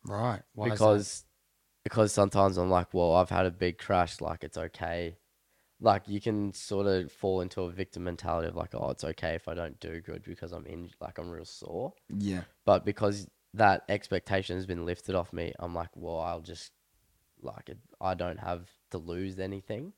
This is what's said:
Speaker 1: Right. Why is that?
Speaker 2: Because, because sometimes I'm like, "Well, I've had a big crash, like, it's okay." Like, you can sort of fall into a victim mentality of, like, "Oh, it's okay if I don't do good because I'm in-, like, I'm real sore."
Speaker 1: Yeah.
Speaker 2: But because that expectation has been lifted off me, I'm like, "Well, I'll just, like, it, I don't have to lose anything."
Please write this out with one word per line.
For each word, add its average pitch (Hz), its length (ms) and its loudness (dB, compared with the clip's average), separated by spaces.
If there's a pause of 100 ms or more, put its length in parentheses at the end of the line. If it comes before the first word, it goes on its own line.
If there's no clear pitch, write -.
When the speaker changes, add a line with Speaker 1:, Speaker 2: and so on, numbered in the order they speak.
Speaker 1:
Right. 104 380 -2 (120)
Why 104 140 -4
is 110 120 -2
that? 110 60 8
Speaker 2:
Because, 104 400 6 (580)
because 107 300 4
sometimes 98 440 6
I'm 90 120 2
like, 90 240 4
"Well, 87 200 6
I've 90 160 8
had 92 160 2
a 90 60 2
big 90 260 -2
crash, 90 440 0
like, 80 220 -6
it's - 140 -10
okay." 85 600 -6 (640)
Like, 104 280 4
you 101 120 -4
can 101 340 -2
sort 101 340 -2
of 92 240 2
fall 95 300 -2
into 92 200 -6
a 87 100 -4
victim 87 320 -8
mentality 85 440 -4
of, 85 80 -8
like, 85 180 -8
"Oh, - 160 -4
it's 65 140 -6
okay 82 320 -4
if 85 120 -10
I 82 60 -8
don't 85 260 -8
do 82 220 -12
good 85 220 -12
because 87 280 -14
I'm 85 140 -12
in-, 85 340 -14
like, - 180 -12
I'm 87 120 -10
real 82 160 -12
sore." 113 480 -8 (160)
Speaker 1:
Yeah. 95 340 -2 (220)
Speaker 2:
But 92 200 6
because 101 420 -2 (260)
that 104 360 6
expectation 95 680 -2
has 92 100 -4
been 85 200 -4
lifted 87 300 -4
off 85 180 -2
me, 85 260 -6
I'm 87 160 -8
like, 85 200 -6
"Well, 82 240 -6
I'll 85 220 -6
just, 87 300 -16 (720)
like, - 280 -14
it, - 80 -14 (240)
I 92 120 0
don't 87 260 -4
have 87 300 -8 (220)
to 90 60 -8
lose 92 420 -6
anything." 101 580 -8